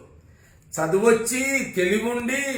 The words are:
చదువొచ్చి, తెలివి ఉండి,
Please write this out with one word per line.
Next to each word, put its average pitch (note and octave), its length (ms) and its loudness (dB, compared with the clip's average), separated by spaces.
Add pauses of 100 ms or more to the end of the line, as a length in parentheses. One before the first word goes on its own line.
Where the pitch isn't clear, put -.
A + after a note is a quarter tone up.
(720)
చదువొచ్చి, A3+ 680 2 (340)
తెలివి G3+ 360 2
ఉండి, A#3+ 280 -4 (180)